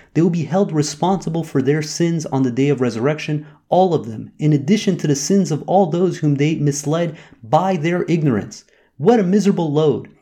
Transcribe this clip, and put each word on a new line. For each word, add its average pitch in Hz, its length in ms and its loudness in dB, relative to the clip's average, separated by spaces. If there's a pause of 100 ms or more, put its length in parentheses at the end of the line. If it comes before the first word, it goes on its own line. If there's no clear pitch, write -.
(140)
"They 151 100 2
will 185 80 2
be 170 140 -2
held 175 260 0
responsible 165 720 -2
for 147 180 -2
their 147 220 0
sins 170 420 -2
on 135 160 -2
the 127 100 0
day 135 180 0
of 131 120 0
resurrection, 147 640 -2 (220)
all 175 260 2
of 107 140 -2
them, 113 320 -12
in 151 140 2
addition 175 440 0
to 156 100 -4
the 147 80 2
sins 190 360 0
of 143 120 -4
all 185 240 2
those 170 300 0
whom 147 180 0
they 151 200 0
misled 151 640 -2 (260)
by 170 320 0
their 170 320 -2
ignorance. 151 560 -2 (340)
What 220 220 4
a 196 40 2
miserable 180 480 2
load! 143 360 2 (140)